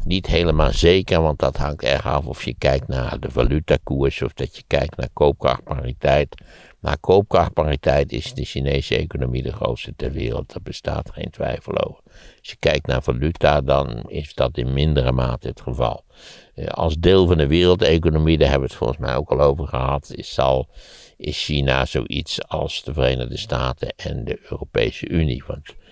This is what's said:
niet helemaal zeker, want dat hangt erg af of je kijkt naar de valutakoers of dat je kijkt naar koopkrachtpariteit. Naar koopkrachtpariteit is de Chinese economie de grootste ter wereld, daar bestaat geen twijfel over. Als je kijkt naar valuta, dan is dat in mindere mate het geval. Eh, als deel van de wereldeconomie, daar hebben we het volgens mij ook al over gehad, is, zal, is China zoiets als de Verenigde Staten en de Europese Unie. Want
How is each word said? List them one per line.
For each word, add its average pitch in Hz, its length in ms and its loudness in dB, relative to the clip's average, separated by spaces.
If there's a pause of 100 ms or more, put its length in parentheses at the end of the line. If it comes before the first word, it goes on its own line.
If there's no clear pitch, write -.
niet 90 220 0
helemaal 80 460 4
zeker, 87 500 4
want 76 160 2
dat 67 180 0
hangt 73 260 -2
erg 67 240 0
af 71 200 0
of 65 180 -10
je 65 140 -6
kijkt 67 300 0
naar 64 320 -4
de - 100 -8
valutakoers 67 920 0
of 60 100 -4
dat - 240 -8
je - 100 -20
kijkt 69 300 0
naar 62 160 -6
koopkrachtpariteit. 69 1300 0 (380)
Naar 71 180 -2
koopkrachtpariteit 78 1120 2
is - 200 -6
de - 120 -6
Chinese 69 520 -2
economie 64 460 -4
de 69 100 -6
grootste - 440 -6
ter 65 160 -6
wereld, - 400 -6
daar - 100 -12
bestaat - 500 -8
geen - 180 -10
twijfel - 540 -6
over. - 160 -8 (380)
Als - 120 -20
je - 80 -18
kijkt 73 280 0
naar 65 160 0
valuta, 73 580 2
dan 65 480 0
is - 260 -10
dat 64 240 0
in 62 140 -2
mindere 69 400 2
mate 62 360 -2
het - 120 -10
geval. 62 440 -4 (500)
Eh, 78 120 -10
als 80 320 -2
deel 92 280 6
van 87 100 4
de 73 100 4
wereldeconomie, 80 920 4
daar 71 100 6
hebben 67 200 2
we - 60 -16
het - 80 -8
volgens 60 240 -2
mij 64 100 -2
ook 73 140 -2
al 65 100 2
over 71 260 4
gehad, 65 480 -2
is, - 200 -12
zal, 65 340 2 (480)
is - 280 -6
China 67 400 0
zoiets - 640 -6
als - 340 -6
de - 100 -10
Verenigde 64 460 -2
Staten - 580 -6
en 67 280 -8
de - 180 -6
Europese - 640 -6
Unie. 73 380 0
Want - 200 -12 (260)